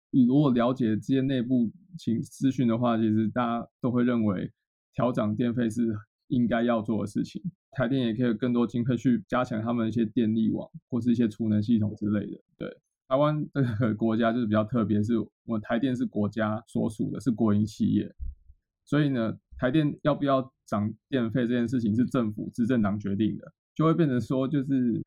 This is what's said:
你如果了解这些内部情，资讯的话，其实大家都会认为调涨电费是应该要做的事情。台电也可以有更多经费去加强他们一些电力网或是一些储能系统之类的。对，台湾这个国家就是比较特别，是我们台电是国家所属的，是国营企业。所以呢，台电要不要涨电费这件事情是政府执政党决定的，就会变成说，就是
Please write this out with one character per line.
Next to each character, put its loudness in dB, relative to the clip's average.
你 6
如 4
果 6
了 4
解 0
这 0
些 4
内 0
部 2
情， 0
资 0
讯 0
的 4
话， 2
其 2
实 4
大 0
家 -4
都 0
会 2
认 2
为 0
调 0
涨 0
电 0
费 0
是 -2
应 0
该 0
要 0
做 -2
的 -4
事 -4
情。 -8
台 -2
电 0
也 -2
可 -2
以 2
有 2
更 -2
多 2
经 -2
费 0
去 2
加 -2
强 -6
他 -4
们 -2
一 -6
些 0
电 0
力 2
网 -4
或 -2
是 2
一 6
些 2
储 -4
能 2
系 2
统 0
之 -4
类 0
的。 -10
对， -8
台 0
湾 2
这 0
个 2
国 0
家 2
就 0
是 0
比 0
较 4
特 -2
别， 2
是 0
我 -4
们 -4
台 -4
电 0
是 -2
国 -2
家 -4
所 -4
属 -6
的， -8
是 -4
国 2
营 2
企 -2
业。 0
所 2
以 2
呢， -2
台 0
电 2
要 2
不 -4
要 0
涨 -2
电 0
费 0
这 0
件 0
事 -2
情 0
是 2
政 -2
府 -10
执 -2
政 2
党 0
决 -4
定 0
的， -16
就 -2
会 4
变 2
成 0
说， -2
就 -2
是 0